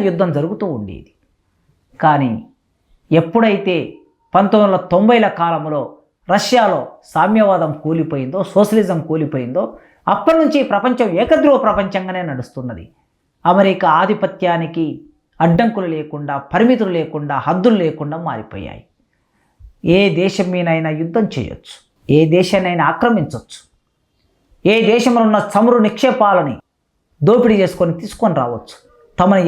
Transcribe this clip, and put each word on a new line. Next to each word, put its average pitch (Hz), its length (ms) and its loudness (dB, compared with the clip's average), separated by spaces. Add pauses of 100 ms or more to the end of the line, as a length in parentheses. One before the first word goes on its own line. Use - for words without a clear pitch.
యుద్ధం 180 300 0
జరుగుతూ 170 320 -4 (120)
ఉండేది. 95 340 -12 (880)
కానీ 143 320 2 (800)
ఎప్పుడైతే 180 640 2 (560)
పంతొమ్మిది 202 320 4
వందల 185 220 2
తొంభైల 214 480 4
కాలంలో 156 460 -4 (460)
రష్యాలో 196 520 0 (260)
సామ్యవాదం 185 720 0
కూలిపోయిందో, 156 640 -4
సోషలిజం 202 580 0
కూలిపోయిందో, 143 600 -4 (440)
అప్పటి 320 320 2
నుంచి 302 240 2
ప్రపంచం 233 520 0
ఏకధ్రువ 285 420 4
ప్రపంచంగానే 190 680 -2
నడుస్తున్నది. 127 600 -10 (600)
అమెరికా 185 480 2
ఆధిపత్యానికి 170 920 -2 (540)
అడ్డంకులు 190 480 0
లేకుండా, 151 480 -8 (120)
పరిమితులు 220 480 2
లేకుండా, 147 440 -6
హద్దులు 185 380 2
లేకుండా 160 420 -4
మారిపోయాయి. 113 640 -12 (1000)
ఏ 180 180 4 (140)
దేశం 190 340 -2
మీనైనా 165 460 -2
యుద్ధం 170 320 -2
చేయొచ్చు, - 480 -10 (340)
ఏ 143 100 6 (100)
దేశాన్నైనా 175 560 0
ఆక్రమించొచ్చు, 165 760 -2 (1080)
ఏ 202 100 4 (120)
దేశంలో 233 380 2
ఉన్న 214 220 2
చమురు 233 320 4
నిక్షేపాలని 202 760 2 (640)
దోపిడీ 220 360 4
చేసుకొని 175 380 0
తీసుకొని 202 400 -4
రావచ్చు, 120 400 -6 (420)
తమను 185 300 4